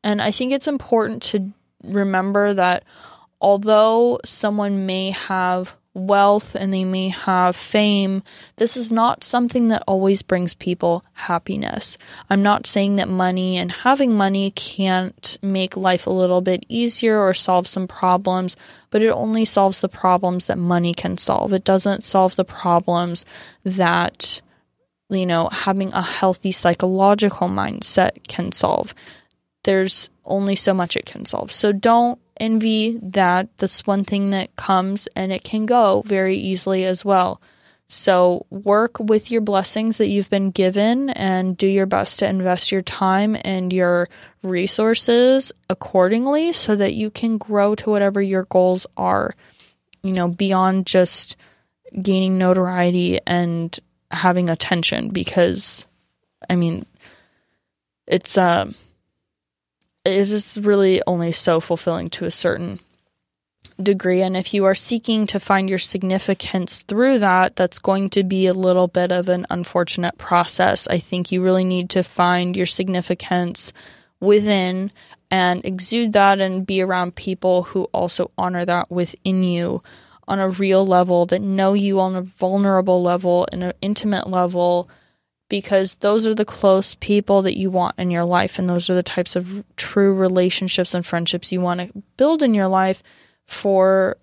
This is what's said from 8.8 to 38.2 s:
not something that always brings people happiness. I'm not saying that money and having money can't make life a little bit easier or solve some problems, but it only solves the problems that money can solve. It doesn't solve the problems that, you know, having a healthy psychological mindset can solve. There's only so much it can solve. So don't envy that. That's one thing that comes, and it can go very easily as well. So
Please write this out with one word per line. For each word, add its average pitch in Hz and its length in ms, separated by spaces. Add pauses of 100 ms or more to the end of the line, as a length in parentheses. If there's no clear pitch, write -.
not 226 320
something 240 440
that 220 180
always 196 340
brings 180 320
people 175 500 (120)
happiness. - 840 (320)
I'm 196 140
not 208 240
saying 202 300
that 196 120
money 185 480
and 180 160
having 269 420
money 196 360
can't - 880
make 190 340
life 185 320
a - 40
little 185 320
bit 185 260
easier 226 500
or 190 140
solve 185 340
some 185 220
problems, 185 680 (340)
but 214 120
it 220 80
only 220 360
solves 196 340
the 190 80
problems 180 600
that 190 100
money 175 340
can 180 240
solve. - 380
It 185 100
doesn't 190 400
solve 185 320
the 185 80
problems 175 800 (400)
that, 175 800 (680)
you 190 160
know, 170 240
having 196 460
a 185 80
healthy 185 500
psychological 190 960
mindset - 800
can 180 240
solve. - 420 (680)
There's 190 460 (160)
only 196 300
so 196 180
much 175 200
it - 120
can - 180
solve. - 260
So 208 220
don't 233 480 (180)
envy 220 640
that. 185 540
That's - 300
one 196 180
thing 196 260
that 190 260
comes, 190 600
and 190 160
it 185 100
can 214 240
go 208 380
very 190 320
easily 185 480
as 185 200
well. 190 360 (480)
So 180 640